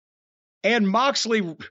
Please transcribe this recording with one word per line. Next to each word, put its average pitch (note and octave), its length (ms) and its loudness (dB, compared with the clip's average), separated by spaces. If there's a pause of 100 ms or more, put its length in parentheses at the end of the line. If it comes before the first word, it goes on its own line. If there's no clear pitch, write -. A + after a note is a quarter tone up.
(640)
and G#3+ 240 2
Moxley A3+ 540 0
r-, E3 140 -8 (160)